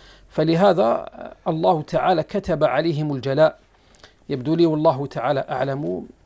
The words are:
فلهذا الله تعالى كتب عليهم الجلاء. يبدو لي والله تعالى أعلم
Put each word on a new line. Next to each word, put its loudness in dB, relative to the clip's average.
فلهذا 2
الله 2
تعالى 0
كتب -4
عليهم 0
الجلاء. 0
يبدو -4
لي 4
والله 0
تعالى -4
أعلم -6